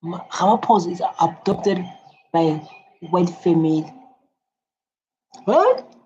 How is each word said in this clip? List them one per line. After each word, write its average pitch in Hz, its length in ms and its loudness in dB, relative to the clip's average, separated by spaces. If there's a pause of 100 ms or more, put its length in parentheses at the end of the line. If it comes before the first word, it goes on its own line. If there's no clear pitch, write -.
Ma-, 175 300 -12
Ramaphosa 190 600 0
is 175 100 -8 (180)
adopted 185 640 -2 (480)
by 160 300 0 (480)
white 175 200 2
family. 160 560 0 (1600)
Huh? 359 380 4 (220)